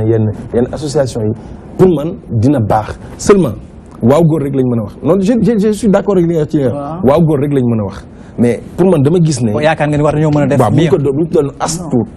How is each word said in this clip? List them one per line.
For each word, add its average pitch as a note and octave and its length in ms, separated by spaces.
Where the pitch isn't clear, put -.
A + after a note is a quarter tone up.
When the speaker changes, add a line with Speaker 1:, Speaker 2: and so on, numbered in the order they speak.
Speaker 1:
yenn, A2 240
yenn A#2+ 200
association C3+ 480
yi, A2 100
pour F#3+ 180
man D#3 220
dina C3+ 180
baax. G#2+ 400
Seulement, F3 360
waaw C#3 200
góor D#3 220
rek C#3 100
lañ C3 140
mën A#2+ 120
a G#2+ 40
wax. G2 180
Non, D#3+ 200
je, G3 120
je, A3+ 140
je G#3+ 140
suis G#3+ 160
d'accord G3 300
ak E3+ 100
li E3+ 80
nga D3+ 100
ci - 140
wax. B2+ 140
Speaker 2:
Waaw. - 320
Speaker 1:
Waaw D3 160
góor D#3 180
rek C#3+ 140
lañ C3 100
mën A2+ 160
a G#2 60
wax. - 200
Mais A#2 240
pour F#3 160
man D#3 100
dama D3+ 220
gis D3+ 180
ne G#2+ 120
Speaker 3:
Bon, A2 80
yaakaar D#3 260
nga D3+ 100
ni D3 60
war D3 100
nañoo D3+ 180
mën D3 120
a C3+ 40
def C3+ 120
Speaker 1:
waaw, A#2 120
bu - 40
ñu D3+ 80
Speaker 3:
mieux. E3 60
Speaker 1:
ko F#3 80
doon, C3+ 180
bu D3+ 80
ñu D#3+ 60
ko D#3+ 120
doon C#3 160
as - 240
Speaker 2:
Non. E3 80
Speaker 1:
tuut, A#2+ 260